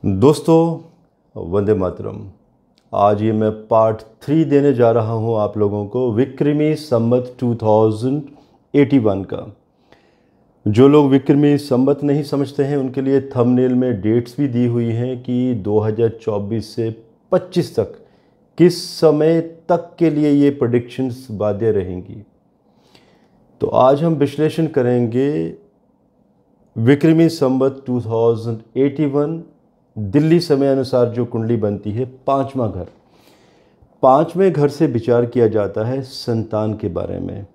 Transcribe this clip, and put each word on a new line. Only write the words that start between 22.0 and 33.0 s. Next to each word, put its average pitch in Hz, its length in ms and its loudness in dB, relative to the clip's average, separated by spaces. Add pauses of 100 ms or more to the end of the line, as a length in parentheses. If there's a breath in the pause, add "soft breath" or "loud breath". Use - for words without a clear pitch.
तो - 60 -2 (140)
आज 139 240 4
हम 165 120 0
विश्लेषण 156 520 -2
करेंगे 127 880 -2 (1200)
विक्रमी 156 540 4
संवत 131 560 -2
टू 123 160 -4
थाउजेंड 113 580 -2 (180)
एटी 139 280 0
वन, 147 360 -2 (540)
दिल्ली 147 440 2
समय 139 280 0
अनुसार 127 400 0
जो 117 160 -4
कुंडली 117 320 -2
बनती 104 340 -4
है, 113 140 -4 (220)
पाँचवाँ 135 460 -2
घर। 87 140 -10 (1160 soft breath)